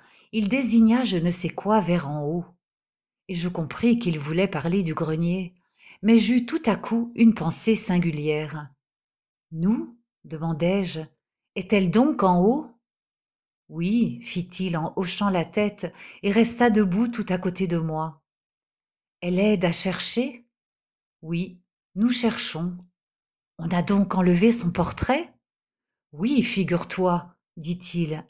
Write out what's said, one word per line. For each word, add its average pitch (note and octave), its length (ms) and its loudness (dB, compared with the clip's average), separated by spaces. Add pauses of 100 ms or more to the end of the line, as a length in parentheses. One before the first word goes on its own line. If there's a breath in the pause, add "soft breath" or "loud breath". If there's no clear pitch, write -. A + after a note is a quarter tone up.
(340 soft breath)
il G#3+ 160 -2
désigna A#3 560 4
je F#3+ 120 0
ne E3+ 140 0
sais E3+ 200 -2
quoi G#3+ 300 0
vers E3 280 0
en D3 160 -4
haut. E3+ 200 -4 (840)
Et F#3 60 -8
je E3+ 140 -4
compris F3+ 480 0
qu'il E3+ 220 -2
voulait D#3+ 300 0
parler F3 340 -2
du D#3+ 120 -4
grenier, E3+ 600 -2 (480 soft breath)
mais A3+ 140 6
j'eus A#3 300 2
tout D#4+ 200 -4
à G3+ 80 2
coup A#3 400 -4
une A3+ 200 6
pensée F#3 420 0
singulière. « D3+ 920 -2 (840)
Nous ? » G#3 460 -2 (260)
demandai-je. « D#3+ 760 -4 (540)
Est-elle F#3+ 360 0
donc A#3+ 340 2
en F3+ 160 4
haut ? » « B3 320 2 (960)
Oui, » F3+ 540 -2
fit-il F3+ 540 -4
en D#3+ 200 -4
hochant F#3+ 340 -2
la F3 140 2
tête, G3+ 500 -4 (280 loud breath)
et G3+ 100 0
resta A#3 380 4
debout G#3 380 2
tout A3 200 -6
à F3+ 100 0
côté F#3 300 -2
de E3+ 100 0
moi. « D#3+ 440 -6 (960)
Elle F3+ 180 -2
aide G3+ 260 2
à E3+ 60 2
chercher ? » « - 800 -2 (760)
Oui, E3+ 400 -8 (320)
nous A3+ 160 2
cherchons. » « F3+ 680 -2 (840)
On E3 100 -8
a F3 140 0
donc G3 320 0
enlevé F3+ 360 4
son F#3 220 0
portrait ? » « B3 600 -2 (800)
Oui, A3 300 0
figure-toi, » F3 960 -2 (200)
dit-il, E3 720 -4